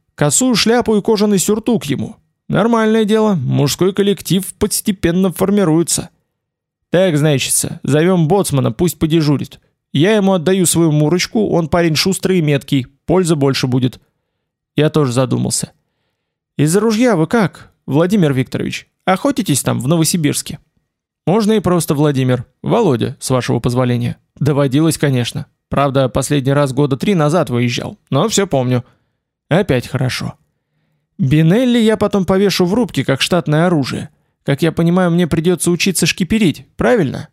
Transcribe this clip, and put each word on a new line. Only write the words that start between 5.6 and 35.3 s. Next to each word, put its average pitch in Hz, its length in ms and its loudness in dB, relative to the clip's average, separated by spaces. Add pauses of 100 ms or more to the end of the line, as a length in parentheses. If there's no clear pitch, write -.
«Так, 175 260 2
значится, - 640 0
зовем 165 460 2
боцмана, 143 420 0
пусть 170 280 -4
подежурит. 147 640 0 (320)
Я 180 220 2
ему 196 180 2
отдаю 185 340 0
свою 160 260 2
мурочку, 165 580 0
он 165 180 0
парень 170 280 0
шустрый 185 420 0
и 170 40 2
меткий, 143 440 -2 (180)
пользы 175 300 2
больше 139 320 0
будет». 127 340 -2 (760)
Я 151 140 2
тоже 143 220 0
задумался. 123 600 -2 (840)
«Из-за 156 220 2
ружья 220 380 2
вы 156 100 2
как, - 460 -2 (140)
Владимир 170 460 2
Викторович? - 560 -4 (160)
Охотитесь 190 580 0
там, 120 180 -2
в 123 80 -4
Новосибирске?» 156 720 -2 (640)
«Можно 208 260 2
и 214 80 2
просто 170 340 0
Владимир. 131 500 0 (180)
Володя, 139 560 0
с - 120 -12
вашего 127 280 0
позволения». 120 600 -2 (200)
Доводилось, 143 600 0
конечно. 127 480 -2 (220)
Правда, 135 400 0
последний 139 440 -2
раз 139 200 0
года 135 240 0
три 202 180 -2
назад 156 360 0
выезжал, 120 480 -4 (120)
но 151 180 0
все 202 180 0
помню. 127 380 -2 (640)
Опять 143 400 0
хорошо. - 460 -6 (840)
Бинелли 175 600 2
я 220 180 4
потом 202 300 0
повешу 190 400 2
в 180 80 -2
рубке, 208 300 -2
как - 180 -2
штатное 160 440 0
оружие. 147 440 -4 (320)
Как - 200 -2
я 165 80 2
понимаю, 170 400 0
мне 175 160 2
придется 170 440 0